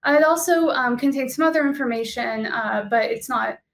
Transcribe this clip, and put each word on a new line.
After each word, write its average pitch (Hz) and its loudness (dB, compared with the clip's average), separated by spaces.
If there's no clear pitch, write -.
Uh, 285 4
it 311 6
also, 330 2
um, 247 0
contains 269 0
some 320 2
other 320 2
information, 233 -4
uh, 214 -4
but 226 2
it's 226 -6
not 226 -4